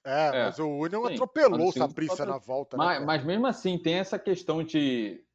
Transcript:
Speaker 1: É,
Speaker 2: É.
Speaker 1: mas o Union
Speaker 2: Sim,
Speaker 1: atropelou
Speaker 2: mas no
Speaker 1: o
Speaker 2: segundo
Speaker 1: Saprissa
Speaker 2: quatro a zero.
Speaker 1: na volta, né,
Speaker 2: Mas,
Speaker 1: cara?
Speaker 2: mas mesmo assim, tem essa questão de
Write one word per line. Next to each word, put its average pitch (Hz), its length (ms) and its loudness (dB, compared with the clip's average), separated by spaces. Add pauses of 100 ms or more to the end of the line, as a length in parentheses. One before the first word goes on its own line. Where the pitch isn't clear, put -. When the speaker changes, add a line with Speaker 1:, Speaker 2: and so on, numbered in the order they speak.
Speaker 1:
É, 143 220 0
Speaker 2:
É. 131 180 2
Speaker 1:
mas 98 120 -4
o 151 100 -2
Union 165 400 -4
Speaker 2:
Sim, 175 60 -4
Speaker 1:
atropelou 254 380 4
Speaker 2:
mas 165 80 2
no 175 80 4
Speaker 1:
o 180 60 2
Speaker 2:
segundo 143 160 0
Speaker 1:
Saprissa 156 260 -4
Speaker 2:
quatro 147 80 -4
a - 40 -4
zero. 139 120 -4
Speaker 1:
na - 60 -20
volta, 131 320 -6
né, 147 80 2
Speaker 2:
Mas, 175 80 4
Speaker 1:
cara? 143 120 -4
Speaker 2:
mas 151 200 0
mesmo 202 200 0
assim, 190 320 0
tem 165 180 0
essa 190 220 -2
questão 170 460 -2
de 127 580 0 (120)